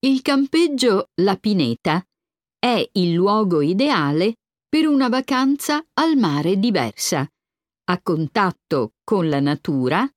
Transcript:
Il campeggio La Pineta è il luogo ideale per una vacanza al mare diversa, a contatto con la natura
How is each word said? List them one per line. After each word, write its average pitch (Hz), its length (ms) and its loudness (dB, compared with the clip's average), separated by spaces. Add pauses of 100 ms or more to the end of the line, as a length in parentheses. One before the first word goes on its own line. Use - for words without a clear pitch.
Il 269 140 0
campeggio 269 880 0 (100)
La 190 160 2
Pineta 165 640 -2 (560)
è 233 340 0
il 180 200 0
luogo 190 480 2
ideale 185 760 0 (300)
per 311 200 0
una 269 240 2
vacanza 269 800 -2
al 320 240 2
mare 170 420 2
diversa, 156 720 -2 (640)
a 180 100 -2
contatto 160 920 -2 (100)
con 180 240 0
la 143 120 0
natura 143 760 -2